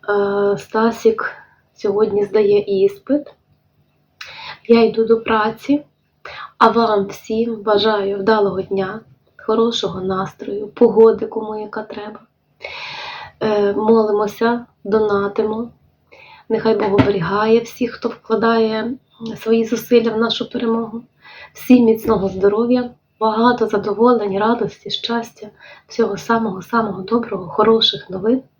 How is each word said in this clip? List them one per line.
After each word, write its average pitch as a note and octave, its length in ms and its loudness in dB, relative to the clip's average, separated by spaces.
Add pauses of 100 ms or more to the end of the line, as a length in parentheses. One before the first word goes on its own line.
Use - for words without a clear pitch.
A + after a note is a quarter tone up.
Е, G3+ 500 0
Стасік A3 720 0 (420)
сьогодні G3+ 500 0
здає G3+ 600 2
іспит. C#4+ 420 -2 (1400)
Я A#3 160 6
йду A3+ 200 0
до A3+ 160 2
праці, A3 640 -2 (760)
а A3+ 100 4
вам G#3+ 380 2
всім A3 560 -6
бажаю G3+ 560 0
вдалого G3 440 0
дня, G3 380 -4 (460)
хорошого A3 540 -2
настрою, F#3+ 680 -6
погоди, A3 580 4
кому G#3+ 340 -8
яка G#3+ 220 -10
треба. G#3+ 380 -14 (1200)
Е, G#3 320 0
молимося, A3 960 0 (180)
донатимо. G#3+ 840 -2 (760)
Нехай A3 260 0
Бог G3+ 200 0
оберігає G3+ 680 2
всіх, A#3 320 -6
хто - 160 -8
вкладає A3+ 840 0 (420)
свої A3+ 280 2
зусилля A3+ 460 2
в G#3+ 80 -4
нашу A3+ 320 -2
перемогу. A#3 520 -4 (500)
Всім B3 320 4
міцного A3 440 2
здоров'я, A3+ 640 0 (300)
багато A3+ 460 2
задоволень, G#3 720 0
радості, A3 520 -2
щастя, - 580 -8 (380)
всього G3+ 300 -2
самого-самого A3 840 -2
доброго, G3+ 460 -4
хороших A3 640 2
новин. A3 320 0 (180)